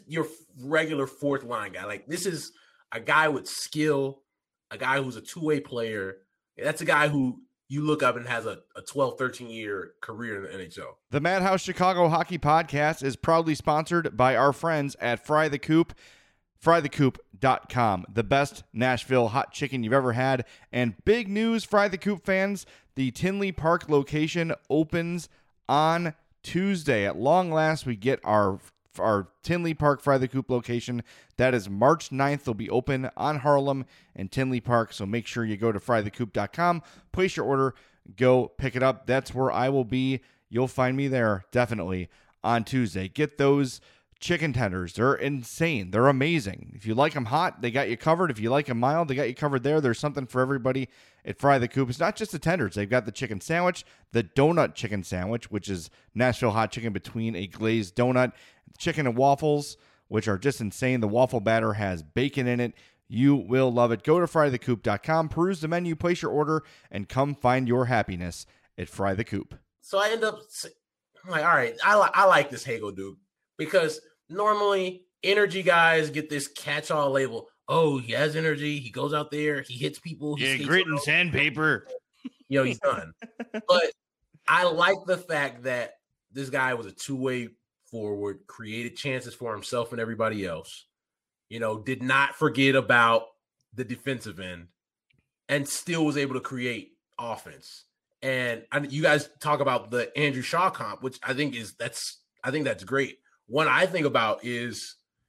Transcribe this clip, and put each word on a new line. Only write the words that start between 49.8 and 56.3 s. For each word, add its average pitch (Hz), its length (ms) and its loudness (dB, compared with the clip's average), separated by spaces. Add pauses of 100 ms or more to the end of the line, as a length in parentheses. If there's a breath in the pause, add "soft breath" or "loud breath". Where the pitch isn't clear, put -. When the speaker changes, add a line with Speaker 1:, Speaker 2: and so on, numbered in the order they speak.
Speaker 2:
There's 123 160 2
something 143 280 -4
for 127 140 0
everybody 131 480 0 (380 soft breath)
at - 120 -8
Fry 139 200 6
the 120 100 0
Coop. 135 220 0
It's 123 100 -8
not 170 160 0
just 214 160 -6
the 165 60 -8
tenders. 156 380 0
They've 101 120 -2
got 123 160 2
the 117 80 -6
chicken 110 300 -8
sandwich, 175 420 0 (280 soft breath)
the 113 120 2
donut 143 500 2
chicken 101 300 -6
sandwich, 98 460 -6
which 101 180 -6
is 90 220 -6 (240 soft breath)
Nashville 123 380 2